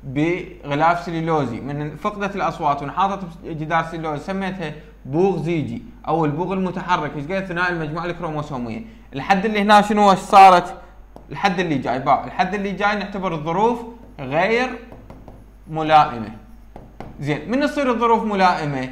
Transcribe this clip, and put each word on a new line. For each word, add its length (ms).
بغلاف 960
سليلوزي. 580
من 360
فقدت 400
الأصوات 460
وانحاطت 420
بجدار 400
سليلوزي 400
سميتها 480
بوغ 380
زيجي 400
أو 160
البوغ 280
المتحرك. 640
إيش 100
قالت؟ 200
ثنائي 260
المجموعة 320
الكروموسومية. 760
الحد 300
اللي 160
هنا 220
شنو؟ 280
إيش 80
صارت؟ 560
الحد 300
اللي 140
جاي، 240
باع. 260
الحد 300
اللي 180
جاي 240
نعتبر 380
الظروف 440
غير 480
ملائمة. 600
زين، 300
من 100
تصير 300
الظروف 340
ملائمة؟ 680